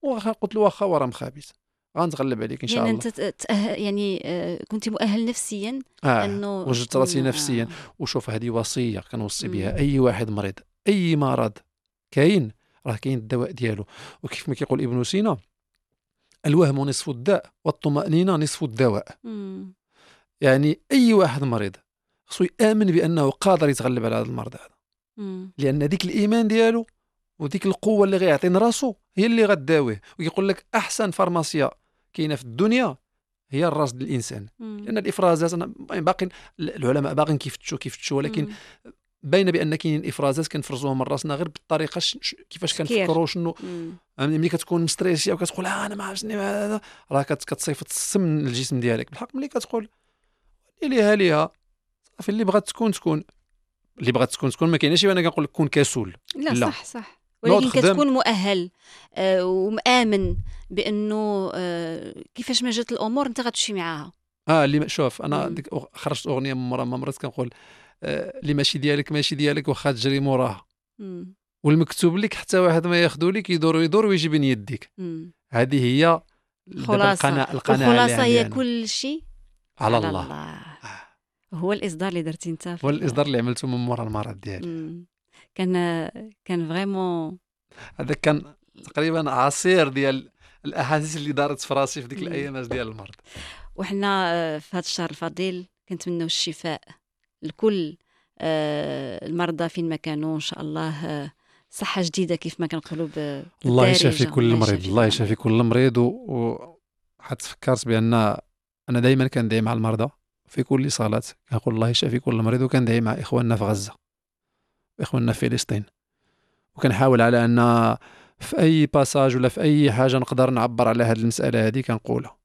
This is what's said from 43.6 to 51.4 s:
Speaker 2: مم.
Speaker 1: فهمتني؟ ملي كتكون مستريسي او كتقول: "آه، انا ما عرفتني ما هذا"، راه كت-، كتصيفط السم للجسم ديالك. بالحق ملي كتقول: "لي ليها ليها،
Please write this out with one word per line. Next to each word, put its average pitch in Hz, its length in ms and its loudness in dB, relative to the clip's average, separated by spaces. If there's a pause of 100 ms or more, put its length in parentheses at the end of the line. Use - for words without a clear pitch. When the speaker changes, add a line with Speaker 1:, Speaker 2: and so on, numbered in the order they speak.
Speaker 2:
مم. 170 280 -10 (260)
Speaker 1:
فهمتني؟ 151 220 0
ملي 165 100 2
كتكون 170 360 -2
مستريسي 175 480 0
او 175 40 -2
كتقول: 180 300 -6
"آه، 202 200 -4
انا 208 80 -8
ما 202 100 -10
عرفتني 196 320 -8
ما 202 300 -4
هذا"، 214 140 -4 (320)
راه 139 100 2
كت-، 143 220 -4
كتصيفط - 460 -6
السم 170 480 0
للجسم 131 420 -2
ديالك. 120 300 -2
بالحق - 260 -14
ملي 269 120 -6
كتقول: 226 400 -6 (920)
"لي 302 60 -2
ليها 214 260 4
ليها، 160 360 4 (680)